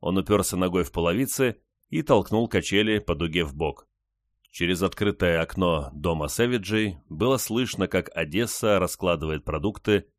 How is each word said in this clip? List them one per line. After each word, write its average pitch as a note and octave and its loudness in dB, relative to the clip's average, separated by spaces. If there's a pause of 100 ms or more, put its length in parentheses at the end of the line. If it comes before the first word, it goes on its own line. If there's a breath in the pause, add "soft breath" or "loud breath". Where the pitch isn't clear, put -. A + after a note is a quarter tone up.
Он F#2 0
упёрся G2 2
ногой F2+ 2
в - -6
половицы A2+ 0 (260)
и D#3+ -4
толкнул A2+ 2
качели G#2 2
по F2 -2
дуге E2 0
в C#2 -8
бок. D2+ -6 (640)
Через F2 0
открытое F2+ 0
окно E2 0
дома D2+ -2
Сэвиджей G#2+ 0 (100)
было A2+ 0
слышно, A2+ -2
как F#2 0
Одесса G2+ 0
раскладывает E2 -2
продукты F2+ 0